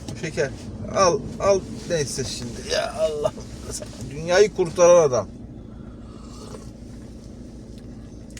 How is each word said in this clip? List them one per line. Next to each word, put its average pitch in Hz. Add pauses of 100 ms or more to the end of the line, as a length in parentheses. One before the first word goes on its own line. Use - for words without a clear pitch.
(220)
Şeker. 151 (460)
Al, 175 (200)
al. 196 (300)
Neyse 147
şimdi. 117
Ya 156
Allah. 151 (800)
Dünyayı 175
kurtaran 175
adam. 113 (3250)